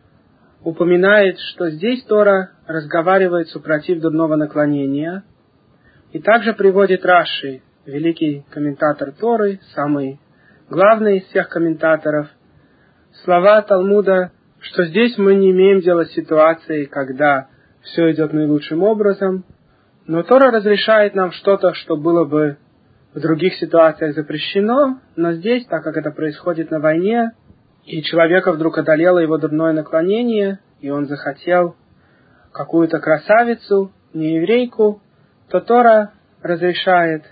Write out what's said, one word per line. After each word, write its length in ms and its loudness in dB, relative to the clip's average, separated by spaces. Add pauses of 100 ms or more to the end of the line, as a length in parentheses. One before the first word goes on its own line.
(640)
упоминает, 760 2
что 300 -8
здесь 360 -4
Тора 460 2 (140)
разговаривает 840 0
супротив 500 -4
дурного 360 -2
наклонения, 880 -4 (880)
и 80 -12
также 340 0
приводит 520 2
Раши, 560 0 (240)
великий 640 -4
комментатор 600 -4
Торы, 480 -2 (160)
самый 440 -4 (480)
главный 500 2
из 80 -8
всех 240 -4
комментаторов, 800 -2 (920)
слова 380 4
Талмуда, 720 0 (280)
что 260 -4
здесь 340 0
мы 160 4
не 160 4
имеем 300 4
дела 240 0
с 80 -12
ситуацией, 720 0
когда 600 -2 (360)
все 280 0
идет 220 -2
наилучшим 480 -2
образом, 640 0 (640)
но 160 -4
Тора 260 4
разрешает 640 2
нам 180 -2
что-то, 420 0
что 240 -6
было 280 0
бы 320 -2 (560)
в 60 -14
других 340 -2
ситуациях 640 0
запрещено, 840 -2 (160)
но 180 -2
здесь, 340 -4
так 160 -6
как 120 -8
это 140 -6
происходит 640 -6
на 80 -4
войне, 520 0 (540)
и 160 -10
человека 500 2
вдруг 280 -2
одолело 400 2
его 180 0
дурное 340 -2
наклонение, 840 -2 (240)
и 80 -10
он 160 -4
захотел 680 -2 (760)
какую-то 480 -2
красавицу, 920 0 (200)
нееврейку, 880 0 (480)
то 100 -2
Тора 540 4 (280)
разрешает 920 0